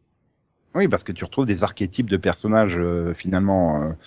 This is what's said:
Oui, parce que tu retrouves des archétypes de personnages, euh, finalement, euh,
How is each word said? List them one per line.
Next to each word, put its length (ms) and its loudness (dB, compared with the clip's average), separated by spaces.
Oui, 140 2
parce 160 0
que 80 -10
tu 120 -8
retrouves 220 -2
des 180 0
archétypes 440 -4
de 80 2
personnages, 600 2
euh, 360 0
finalement, 680 2
euh, 60 -2